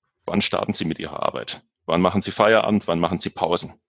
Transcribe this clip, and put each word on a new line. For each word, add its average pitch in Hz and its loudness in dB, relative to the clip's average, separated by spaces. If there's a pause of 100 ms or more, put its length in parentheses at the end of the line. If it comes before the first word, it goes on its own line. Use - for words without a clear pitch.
(260)
Wann - 0
starten - -2
Sie - 2
mit 80 -6
Ihrer - -8
Arbeit? - -6 (220)
Wann 85 2
machen 92 2
Sie 98 0
Feierabend? 107 2
Wann 85 -2
machen 85 0
Sie - 0
Pausen? - 0 (160)